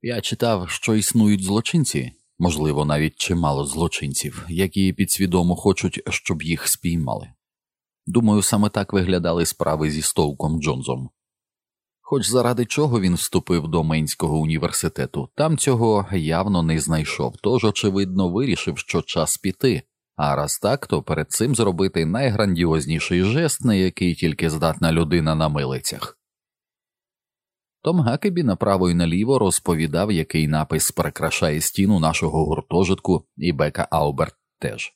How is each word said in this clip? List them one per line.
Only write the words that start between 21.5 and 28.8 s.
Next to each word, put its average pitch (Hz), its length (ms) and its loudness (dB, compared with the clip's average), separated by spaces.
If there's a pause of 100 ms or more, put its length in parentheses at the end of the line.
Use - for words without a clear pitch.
зробити 95 520 0
найграндіозніший 87 1160 0
жест, 135 420 0
на 113 100 4
який 92 400 2
тільки 82 360 0
здатна 80 420 0
людина 80 420 2
на 78 140 0
милицях. 67 680 -6 (1700)
Том 170 140 2
Гакебі 165 420 0
направо 95 480 2